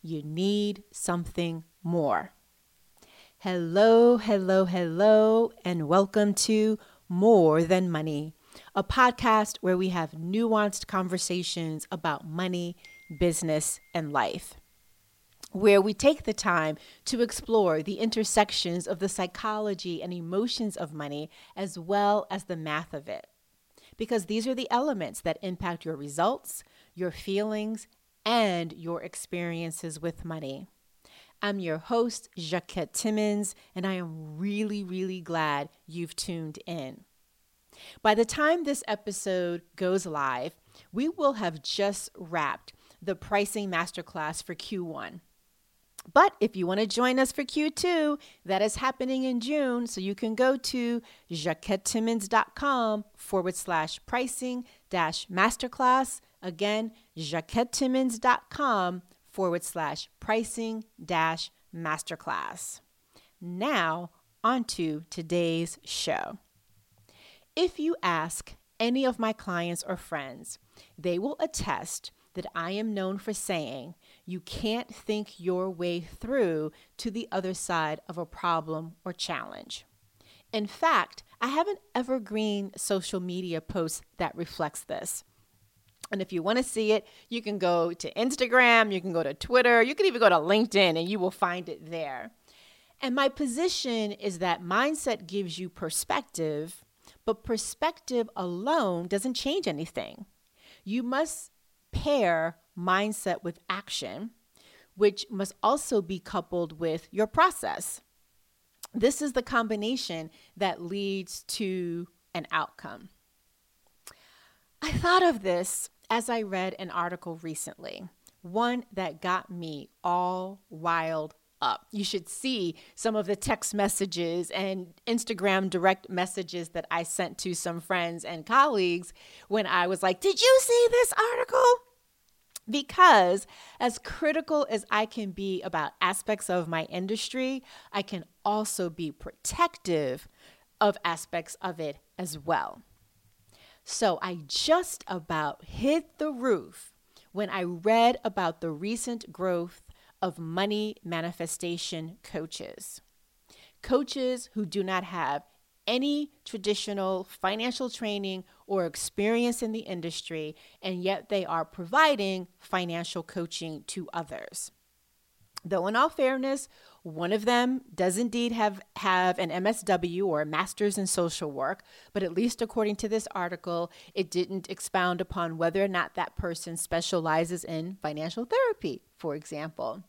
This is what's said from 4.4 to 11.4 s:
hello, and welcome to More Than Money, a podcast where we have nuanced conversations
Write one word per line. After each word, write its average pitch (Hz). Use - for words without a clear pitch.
hello, 214
and 170
welcome 196
to 214
More 175
Than 185
Money, 156
a 196
podcast 240
where 185
we 190
have 170
nuanced 208
conversations 175